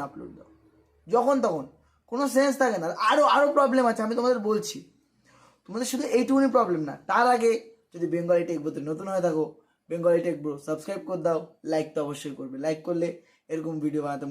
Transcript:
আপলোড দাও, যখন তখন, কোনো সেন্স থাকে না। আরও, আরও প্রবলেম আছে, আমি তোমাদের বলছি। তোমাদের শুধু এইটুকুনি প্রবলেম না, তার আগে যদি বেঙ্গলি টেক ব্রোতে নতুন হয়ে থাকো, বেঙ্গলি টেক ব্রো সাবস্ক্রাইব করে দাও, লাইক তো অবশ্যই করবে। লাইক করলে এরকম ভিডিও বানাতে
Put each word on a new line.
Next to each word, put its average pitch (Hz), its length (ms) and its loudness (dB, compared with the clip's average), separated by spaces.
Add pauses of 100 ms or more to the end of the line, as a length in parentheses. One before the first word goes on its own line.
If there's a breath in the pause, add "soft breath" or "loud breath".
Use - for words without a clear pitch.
আপলোড 123 320 -16
দাও, - 120 -20 (640)
যখন 247 300 4
তখন, 160 200 -2 (460)
কোনো 247 140 -2 (100)
সেন্স 269 280 4
থাকে 226 200 2
না। 165 40 -2 (240)
আরও, 285 140 6 (120)
আরও 285 200 6
প্রবলেম 262 340 4
আছে, 226 160 -2
আমি 226 80 -2
তোমাদের 247 240 0 (120)
বলছি। - 280 -4 (840 soft breath)
তোমাদের 226 260 -6
শুধু 269 140 -2 (120)
এইটুকুনি 269 400 4
প্রবলেম 180 340 2
না, 139 40 -8 (160)
তার 226 240 4
আগে 226 160 2 (420)
যদি 170 220 -4
বেঙ্গলি 170 340 2
টেক 165 140 -4
ব্রোতে 147 180 -6 (100)
নতুন 170 220 -8
হয়ে 185 140 0
থাকো, 156 180 0 (460 soft breath)
বেঙ্গলি 170 360 2
টেক 165 160 -2
ব্রো 147 100 -4 (140)
সাবস্ক্রাইব 170 420 -6
করে 175 180 -6
দাও, 165 120 0 (340)
লাইক 156 220 -2
তো - 120 -6
অবশ্যই 143 320 -10
করবে। 131 260 -12
লাইক 156 220 -4
করলে 170 220 -2 (440 soft breath)
এরকম 160 220 -6 (100)
ভিডিও 151 220 -2
বানাতে 139 240 -8